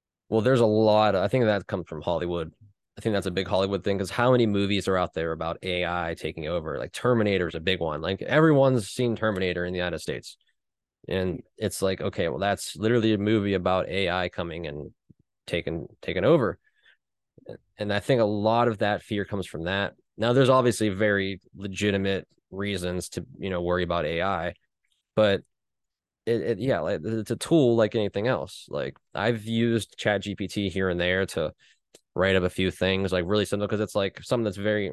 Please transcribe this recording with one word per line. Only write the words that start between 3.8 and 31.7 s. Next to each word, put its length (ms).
thing, 120
'cause 120
how 240
many 120
movies 440
are 80
out 160
there 180
about 320
A 220
I 300
taking 320
over? 300
Like, 140
Terminator 560
is 80
a 60
big 180
one. 220
Like, 200
everyone's 680
seen 260
Terminator 480
in 80
the 80
United 200
States. 360
And 360
it's 260
like, 200
okay, 260
well, 120
that's 360
literally 380
a 40
movie 360
about 340
A 220
I 180
coming 400
and 260
taking, 420
taking 240
over. 320
And 160
I 60
think 200
a 60
lot 420
of 120
that 240
fear 200
comes 220
from 200
that. 280
Now, 160
there's 160
obviously 400
very 520
legitimate 720
reasons 600
to, 160
you 120
know, 120
worry 220
about 220
A 180
I, 300
but 280
it, 160
it, 180
yeah, 200
like, 240
it's 260
a 60
tool 400
like 180
anything 340
else. 420
Like, 280
I've 300
used 540
Chat 240
G 120
P 140
T 220
here 200
and 100
there 280
to 260